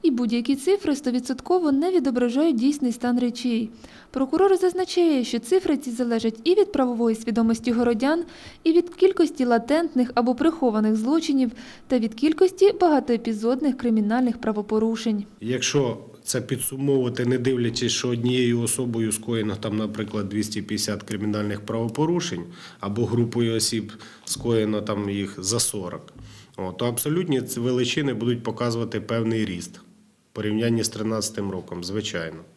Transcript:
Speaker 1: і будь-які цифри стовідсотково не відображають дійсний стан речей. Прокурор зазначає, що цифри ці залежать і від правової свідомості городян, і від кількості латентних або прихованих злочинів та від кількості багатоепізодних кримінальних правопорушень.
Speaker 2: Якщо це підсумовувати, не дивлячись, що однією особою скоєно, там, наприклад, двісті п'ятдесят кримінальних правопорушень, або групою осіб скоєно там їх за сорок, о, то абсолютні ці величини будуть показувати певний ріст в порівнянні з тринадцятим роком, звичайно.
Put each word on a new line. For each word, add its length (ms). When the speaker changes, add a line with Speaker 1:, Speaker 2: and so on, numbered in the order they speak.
Speaker 1:
і 100
будь-які 440
цифри 400
стовідсотково 760
не 200
відображають 640
дійсний 360
стан 280
речей. 500
Прокурор 460
зазначає, 680
що 160
цифри 380
ці 140
залежать 520
і 120
від 160
правової 440
свідомості 560
городян, 520
і 80
від 180
кількості 560
латентних 680
або 200
прихованих 600
злочинів 560
та 120
від 140
кількості 580
багатоепізодних 1040
кримінальних 600
правопорушень. 880
Speaker 2:
Якщо 560
це 180
підсумовувати, 840
не 120
дивлячись, 540
що 160
однією 540
особою 500
скоєно, 440
там, 220
наприклад, 520
двісті 320
п'ятдесят 420
кримінальних 580
правопорушень, 840
або 260
групою 500
осіб 360
скоєно 560
там 280
їх 280
за 220
сорок, 540
о, 140
то 140
абсолютні 560
ці 180
величини 540
будуть 300
показувати 580
певний 440
ріст 320
в 40
порівнянні 500
з 60
тринадцятим 640
роком, 320
звичайно. 540